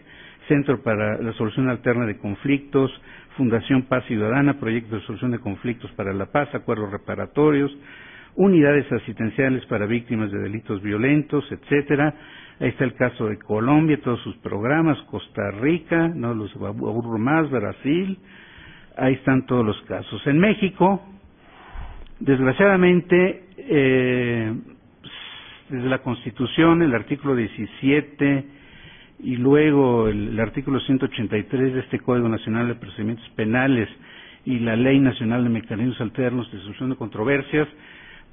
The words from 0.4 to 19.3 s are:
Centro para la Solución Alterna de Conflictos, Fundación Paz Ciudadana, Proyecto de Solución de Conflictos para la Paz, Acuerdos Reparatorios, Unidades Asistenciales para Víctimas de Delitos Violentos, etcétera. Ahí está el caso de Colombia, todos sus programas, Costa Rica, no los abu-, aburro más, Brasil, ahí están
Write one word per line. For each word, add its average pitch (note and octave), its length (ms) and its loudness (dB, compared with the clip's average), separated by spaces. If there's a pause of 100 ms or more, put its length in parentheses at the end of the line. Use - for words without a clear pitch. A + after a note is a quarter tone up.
Centro C#3+ 340 2
para G#2+ 400 -2
la A2+ 120 -6
Solución B2+ 360 -2
Alterna A#2+ 360 -2
de G#2 120 -6
Conflictos, C3+ 760 -2 (440)
Fundación B2 480 2
Paz B2+ 220 -2
Ciudadana, C3 540 0
Proyecto A2+ 360 -4
de G2 60 -8
Solución A#2+ 300 -6
de A#2 80 -4
Conflictos G#2+ 520 -8
para G2 220 -6
la G2 140 -4
Paz, D3 280 -2
Acuerdos G#2+ 360 -4
Reparatorios, C#3 840 0 (600)
Unidades D3 560 6
Asistenciales A#2+ 720 -2
para G#2 200 -2
Víctimas A2 460 -2
de G2+ 80 -6
Delitos G2+ 420 -6
Violentos, C3+ 720 0
etcétera. C#3+ 640 0 (460)
Ahí B2+ 100 0
está B2+ 140 -4
el B2 100 -2
caso A#2+ 340 -2
de G#2+ 100 -4
Colombia, C#3+ 640 2
todos A#2+ 180 -2
sus G2+ 160 -12
programas, C3+ 640 0 (120)
Costa G2+ 480 -6
Rica, E3 480 0
no B2+ 260 -4
los G#2+ 220 -8
abu-, G#2 340 -8
aburro A2+ 280 -4
más, C#3+ 320 0
Brasil, C3+ 680 -4 (800)
ahí C3 160 2
están C3 320 0